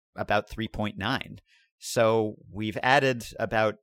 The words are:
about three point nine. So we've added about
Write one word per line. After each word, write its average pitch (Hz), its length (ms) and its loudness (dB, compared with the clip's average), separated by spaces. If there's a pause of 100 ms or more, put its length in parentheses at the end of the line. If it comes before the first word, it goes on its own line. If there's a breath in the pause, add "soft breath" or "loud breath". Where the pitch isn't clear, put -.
(160)
about 104 340 0
three 110 180 -8
point 107 300 -6
nine. 107 400 -6 (440 soft breath)
So 113 520 2 (180)
we've 107 300 -4
added 131 420 4 (140)
about 110 440 0